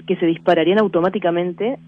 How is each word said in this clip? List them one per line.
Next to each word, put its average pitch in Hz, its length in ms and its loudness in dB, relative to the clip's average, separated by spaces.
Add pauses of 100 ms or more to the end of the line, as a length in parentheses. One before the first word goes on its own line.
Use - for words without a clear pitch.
que 185 100 -2
se - 100 -2
dispararían 170 520 2
automáticamente 180 960 -2 (100)